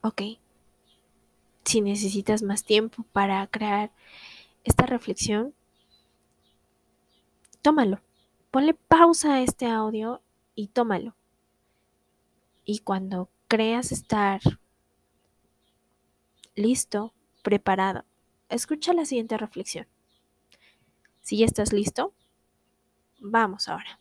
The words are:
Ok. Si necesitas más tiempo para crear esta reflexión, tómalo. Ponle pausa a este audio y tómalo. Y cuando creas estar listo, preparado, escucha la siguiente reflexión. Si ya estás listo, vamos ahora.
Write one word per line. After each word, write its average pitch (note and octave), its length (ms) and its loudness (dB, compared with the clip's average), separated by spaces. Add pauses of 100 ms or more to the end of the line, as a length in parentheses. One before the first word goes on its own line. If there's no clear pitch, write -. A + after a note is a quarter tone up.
Ok. A3 140 -4 (1400)
Si A3+ 160 0
necesitas G#3 600 -2
más G3+ 200 -4
tiempo A3 500 0
para G3 340 0
crear G#3+ 440 -2 (720)
esta - 220 4
reflexión, A#3 680 -2 (2000)
tómalo. C4+ 400 2 (480)
Ponle D4 240 2
pausa E4 640 6
a C4 40 2
este B3+ 240 -2
audio A3 560 -4 (340)
y G#3 120 -8
tómalo. A3+ 500 -2 (1500)
Y G#3 140 -6
cuando F#3+ 500 -6 (180)
creas A3+ 440 0
estar G3+ 500 -2 (2000)
listo, A3 600 -2 (280)
preparado, F#3+ 640 0 (460)
escucha D4+ 420 -4
la E4 140 0
siguiente A#3 320 -4
reflexión. - 480 -10 (1400)
Si - 160 -4
ya A3 80 6
estás G#3+ 260 0
listo, G#3+ 400 -2 (1080)
vamos G#3 500 -2
ahora. - 300 -10